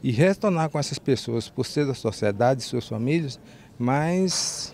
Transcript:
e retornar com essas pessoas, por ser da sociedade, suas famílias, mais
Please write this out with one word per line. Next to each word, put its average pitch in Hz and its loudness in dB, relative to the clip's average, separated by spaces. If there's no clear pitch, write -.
e 135 0
retornar 170 4
com 151 -2
essas 139 -4
pessoas, 117 -2
por - -6
ser 147 0
da 135 -2
sociedade, 113 0
suas - -4
famílias, 131 -2
mais 165 0